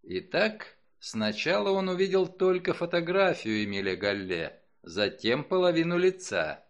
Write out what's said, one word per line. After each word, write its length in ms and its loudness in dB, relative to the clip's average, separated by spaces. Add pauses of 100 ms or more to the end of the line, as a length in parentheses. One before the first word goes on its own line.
Итак, 720 -4 (220)
сначала 720 -2
он 180 0
увидел 380 2
только 480 0
фотографию 880 0
Эмиля 320 -2
Галле, 640 -2 (220)
затем 640 -2
половину 520 2
лица. 720 0